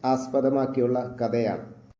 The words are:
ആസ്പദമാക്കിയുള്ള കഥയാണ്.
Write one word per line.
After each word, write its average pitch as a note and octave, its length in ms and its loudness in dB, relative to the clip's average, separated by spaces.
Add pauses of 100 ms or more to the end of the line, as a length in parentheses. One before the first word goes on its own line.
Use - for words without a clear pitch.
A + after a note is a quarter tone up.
(120)
ആസ്പദമാക്കിയുള്ള C3 840 2 (220)
കഥയാണ്. A2+ 440 0 (360)